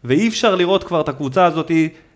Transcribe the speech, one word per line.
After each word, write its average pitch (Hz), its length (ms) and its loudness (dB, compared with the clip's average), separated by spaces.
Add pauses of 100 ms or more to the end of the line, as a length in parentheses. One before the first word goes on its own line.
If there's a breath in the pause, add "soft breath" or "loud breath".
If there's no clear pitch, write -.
ואי 151 240 2
אפשר 220 260 0
לראות 185 300 0
כבר 170 160 -2
את 156 80 -2
הקבוצה 139 360 0
הזאת 160 260 0 (460 soft breath)